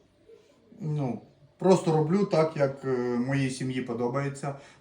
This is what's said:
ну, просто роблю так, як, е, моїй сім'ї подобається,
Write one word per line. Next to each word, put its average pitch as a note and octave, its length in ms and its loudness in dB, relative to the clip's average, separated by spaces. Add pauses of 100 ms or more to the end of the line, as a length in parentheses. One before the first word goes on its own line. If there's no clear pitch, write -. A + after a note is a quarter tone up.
(800)
ну, D3 400 -4 (380)
просто F3+ 340 4
роблю D#3 320 2
так, D#3 320 2
як, C3+ 280 0
е, C3+ 40 -4 (380)
моїй C3+ 240 0
сім'ї C3 300 -4
подобається, C3+ 760 -4 (260)